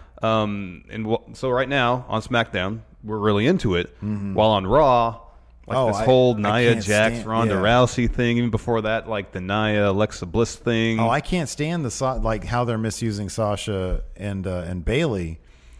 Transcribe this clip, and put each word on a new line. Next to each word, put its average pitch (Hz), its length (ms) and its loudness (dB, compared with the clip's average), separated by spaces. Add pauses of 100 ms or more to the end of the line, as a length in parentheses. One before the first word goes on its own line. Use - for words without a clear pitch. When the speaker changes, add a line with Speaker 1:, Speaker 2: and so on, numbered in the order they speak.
(200)
Speaker 1:
Um, 104 680 -2
and 110 140 -8
w-, 113 300 -4
so 131 140 -4
right 127 200 0
now 127 400 0
on 110 140 -2
SmackDown, 110 580 -2 (240)
we're 107 140 -6
really 104 280 4
into 127 300 2
it. - 220 -2
Speaker 2:
Mm-hmm. 101 360 -6
Speaker 1:
While 107 160 4
on 98 160 2
Raw, 120 540 4 (460)
like, 123 120 -2
Speaker 2:
Oh, 131 80 2
Speaker 1:
this 104 120 2
Speaker 2:
I, 113 60 -2
Speaker 1:
whole 127 300 6
Speaker 2:
I 107 260 2
Speaker 1:
Nia 117 140 6
Speaker 2:
can't 110 100 -2
Speaker 1:
Jax, 107 300 4
Speaker 2:
stand, 110 140 -8
Speaker 1:
Ronda 113 260 2
Speaker 2:
yeah. 95 60 0
Speaker 1:
Rousey 120 500 4
thing, 120 260 0
even 120 140 0
before 113 320 -2
that, 107 260 -2
like, 101 240 -6
the 95 80 -8
Nia 104 500 2
Alexa 98 360 -2
Bliss 110 300 -2
thing. 113 420 0
Speaker 2:
Oh, 113 100 2
I 139 120 0
can't 170 280 -4
stand 160 360 -4
the 113 60 -4
Sa-, 131 240 -4
like, 110 280 -2
how 123 220 -2
they're 120 120 -2
misusing 107 520 -4
Sasha 98 720 -2 (140)
and, 98 300 -6
uh, 90 200 -4
and 90 180 -8
Bayley. 104 540 -2 (420)